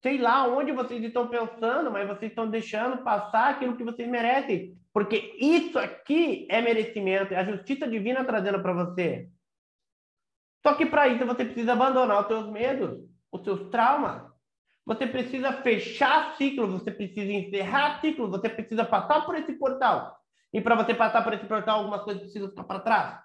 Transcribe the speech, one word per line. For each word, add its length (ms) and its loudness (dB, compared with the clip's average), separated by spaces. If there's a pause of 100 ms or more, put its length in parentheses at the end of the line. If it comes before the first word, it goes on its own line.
Sei 160 0
lá 300 4
onde 240 0
vocês 320 -4
estão 240 -2
pensando, 640 -2
mas 160 -2
vocês 240 -6
estão 180 -4
deixando 540 -4
passar 460 2
aquilo 260 -2
que 80 -8
vocês 260 -6
merecem. 680 0 (160)
Porque 480 0
isso 400 4
aqui 720 0
é 100 4
merecimento, 760 0
é 40 0
a 80 0
justiça 420 -4
divina 380 -2
trazendo 360 0
pra 120 0
você. 560 -2 (1300)
Só 100 6
que 120 2
pra 220 6
isso 180 2
você 200 -2
precisa 280 0
abandonar 480 4
os 60 -2
seus 220 -2
medos, 500 -2 (320)
os 120 -12
seus 260 -4
traumas. 600 2 (560)
Você 220 -2
precisa 540 -2
fechar 760 2
ciclos, 360 0
você 200 -4
precisa 400 -6
encerrar 680 0
ciclos, 300 -2
você 180 -2
precisa 340 -4
passar 400 2
por 120 -4
esse 180 -6
portal. 680 0 (320)
E 80 -2
pra 160 4
você 180 2
passar 300 4
por 100 0
esse 120 -8
portal, 320 0
algumas 240 -4
coisas 220 -8
precisam 260 -10
ficar 140 -14
pra 160 -8
trás. 460 0